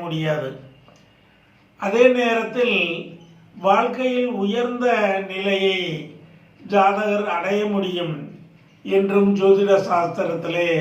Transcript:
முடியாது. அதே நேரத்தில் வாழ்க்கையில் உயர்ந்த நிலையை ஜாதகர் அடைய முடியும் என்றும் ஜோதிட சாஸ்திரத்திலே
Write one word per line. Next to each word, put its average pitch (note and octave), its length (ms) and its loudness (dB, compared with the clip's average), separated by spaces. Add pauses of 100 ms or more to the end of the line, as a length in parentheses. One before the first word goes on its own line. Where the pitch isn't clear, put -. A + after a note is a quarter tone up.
முடியாது. D#3 480 -4 (1400)
அதே A3+ 180 4 (140)
நேரத்தில் A3+ 600 0 (880)
வாழ்க்கையில் B3 640 2 (140)
உயர்ந்த A#3+ 420 -2 (460)
நிலையை F#3+ 480 0 (920)
ஜாதகர் G3+ 540 2 (100)
அடைய G3 240 -2 (140)
முடியும் F3+ 420 -4 (800)
என்றும் G3 340 4 (100)
ஜோதிட G3 360 6 (140)
சாஸ்திரத்திலே E3+ 760 -2 (140)